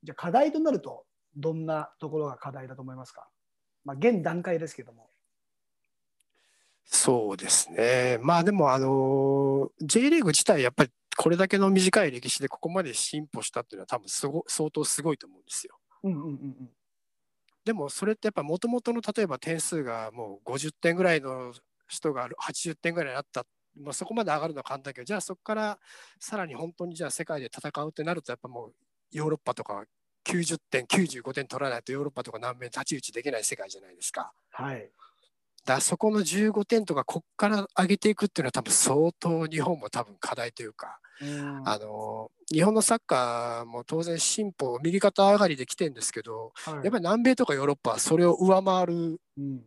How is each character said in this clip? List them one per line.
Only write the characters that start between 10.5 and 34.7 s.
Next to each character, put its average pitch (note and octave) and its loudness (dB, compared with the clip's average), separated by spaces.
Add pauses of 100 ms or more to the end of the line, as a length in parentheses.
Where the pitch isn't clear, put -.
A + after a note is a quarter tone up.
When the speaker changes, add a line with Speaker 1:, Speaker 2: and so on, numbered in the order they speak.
Speaker 2:
や B2 4
っ - -20
ぱ D3 6
り B2+ -2 (260)
こ - 4
れ E3+ 4
だ F#3+ 4
け G3 2
の G3 6
短 F#3+ 6
い D3+ 0
歴 B2 -8
史 - -2
で C3+ -2
こ - -8
こ E3 -6
ま F#3 -2
で B2+ -6
進 D3+ -4
歩 A2+ -10
し - -6
た - -4
っ A#2 -8
て - -16
い - -
う F#2+ -14
の - -12
は F#2+ -14
多 B2 -6
分 G2 -12
す - -4
ご-、 C#3+ -2
相 D#3 -2
当 D3+ -2
す - -2
ご D#3+ 0
い - -8
と - -20
思 - -20
う - -20
ん - -20
で - -20
す - -8
よ。 - -20 (240)
Speaker 1:
う G3 0
ん - 0
う D#3+ -2
ん - -4
う D3+ -8
ん E3 -6
う D3 -6
ん。 C3 -12 (960)
Speaker 2:
で A3 -2
も、 D3+ -4
そ - -6
れ C#3+ 0
っ - -6
て - -6
や - 2
っ - -18
ぱ D#3 -2
元 E3+ -2
々 A#3+ 0
の、 A#3 -2
例 G#3+ -2
え G3+ 2
ば C3+ -4
点 E3 -4
数 D#3 -2
が A2+ -6
も A2 -10
う - -20
五 B2+ -4
十 D3+ -6
点 E3+ 2
ぐ F#3 2
ら F3 6
い D3+ 2
の B2+ -8 (320)
人 - -4
が B2 -4
八 - -8
十 E3 -6
点 E3+ -4
ぐ E3+ -2
ら C#3 -6
い - -8
に - -8
な C#3+ -4
っ - -10
た。 - -8 (300)
ま C#3+ -14
あ、 - -8
そ F#3 -8
こ A3 -8
ま A3+ 0
で E3 0
上 D3+ 0
が D#3+ -4
る D#3 -6
の C#3 -10
は B2+ -12
簡 C3+ -8
単 C#3 -14
だ C3 -14
け B2+ -16
ど、 B2 -14
じ F3 -6
ゃ G3+ -2
あ - -4
そ F#3 -10
こ - -20
か G#3+ -4
ら G#3+ -4 (400)
さ - -10
ら F#3 -4
に D3 -12
本 E3 -10
当 F3 -8
に F3 -10
じ E3 -8
ゃ - -6
あ C#3 -6
世 D#3+ -6
界 D3+ -6
で B2 -10
戦 - -10
う D#3 -6
っ - -20
て D3+ -8
な E3 -4
る D#3+ -6
と、 - -10
や - -8
っ - -20
ぱ B2+ -16
も A#2+ -12
う A#2 -20 (380)
ヨ D3+ -4
ー - 0
ロ D#3 2
ッ - -12
パ B2 -2
と - -8
か G#2 -10 (400)
九 F3+ 0
十 E3 -2
点、 B2+ -4
九 F#3+ 2
十 C3 -10
五 C3 -8
点 C3+ -6
取 C3 -6
ら C3+ -2
な A#2+ -4
い A#2 -10
と B2 -8
ヨ C#3 -4
ー - -2
ロ D3 -4
ッ - -20
パ B2+ -10
と A#2+ -10
か A2 -10
南 B2 -8
米 B2 -12
に A#2+ -12
太 - -8
刀 C3+ -4
打 - -8
ち - -12
で A#2 -6
き C#3+ -4
な A#2 -2
い G#2 -6
世 B2 -2
界 G2 -12
じ G2 -16
ゃ - -20
な F#2+ -20
い - -20
で - -16
す - -6
か。 - -8 (180)
Speaker 1:
は C3+ -8